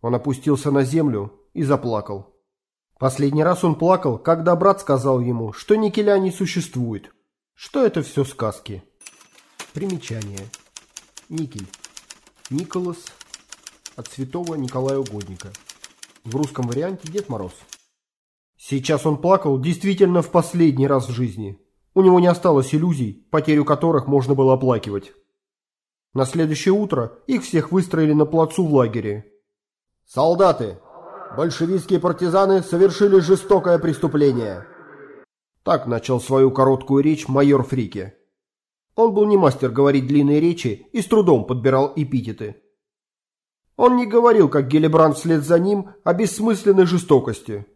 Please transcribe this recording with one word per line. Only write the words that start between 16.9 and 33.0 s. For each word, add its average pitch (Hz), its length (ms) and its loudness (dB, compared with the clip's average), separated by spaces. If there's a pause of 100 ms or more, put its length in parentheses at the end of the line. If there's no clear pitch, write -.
Дед 202 160 -8
Мороз. 98 240 -10 (1040)
Сейчас 139 500 -4
он 151 120 0
плакал 156 420 0
действительно 175 600 0
в 170 100 -6
последний 160 560 2
раз 127 220 0
в - 20 -8
жизни. 107 480 -8 (340)
У 190 100 4
него 180 180 6
не 180 60 4
осталось 160 460 2
иллюзий, 151 580 -4
потерю 151 340 2
которых 147 420 0
можно 139 260 0
было 135 200 4
оплакивать. 117 580 -2 (1000)
На 131 100 -2
следующее 156 500 0
утро 160 540 -4
их 262 160 -2
всех - 300 -4
выстроили 165 400 0
на 151 120 4
плацу 160 400 0
в 151 80 -2
лагере. 107 560 -2 (760)
«Солдаты! 151 760 0 (560)
Большевистские 165 640 -2
партизаны 180 600 0
совершили 190 580 4